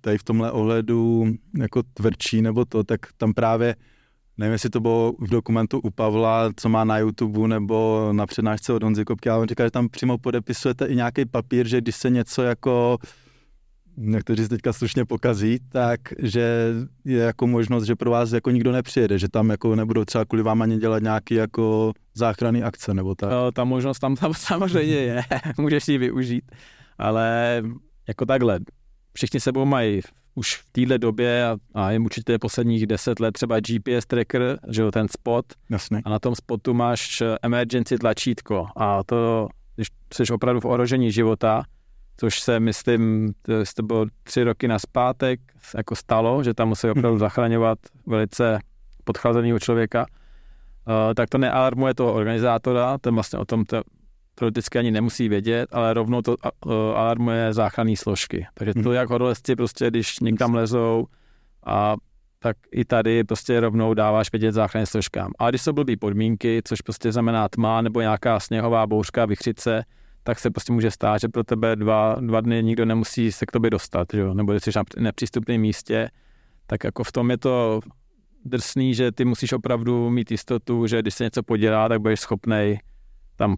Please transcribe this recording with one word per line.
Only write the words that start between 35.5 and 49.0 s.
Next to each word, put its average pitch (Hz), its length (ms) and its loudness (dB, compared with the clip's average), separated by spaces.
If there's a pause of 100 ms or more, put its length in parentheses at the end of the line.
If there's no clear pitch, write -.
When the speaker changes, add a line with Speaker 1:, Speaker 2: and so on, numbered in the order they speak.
Speaker 1:
Jasně. 107 360 -4
Speaker 2:
A 107 40 -8
na 107 100 0
tom 120 160 -2
spotu 120 380 -4
máš, 120 480 0
eh, 113 200 0
emergency 120 560 0
tlačítko 110 800 -2
a 101 280 0
to, 117 440 0 (280)
když 110 120 -6 (260)
jsi 123 200 0
opravdu 123 260 0
v 110 60 -6
ohrožení 120 460 2
života, 110 520 2 (560)
což 113 200 0
se, 117 200 0
myslím, 110 720 0 (100)
to, - 100 -4 (240)
to 113 80 -4
bylo 110 220 0 (180)
tři - 200 0
roky 120 240 0
nazpátek, 123 720 0 (380)
jako 110 180 -6
stalo, 117 480 0
že 117 100 2
tam 113 160 0
musí 110 200 0
opravdu 120 260 2
Speaker 1:
Mhm. 107 40 2
Speaker 2:
zachraňovat 113 600 2 (260)
velice 110 540 0 (440)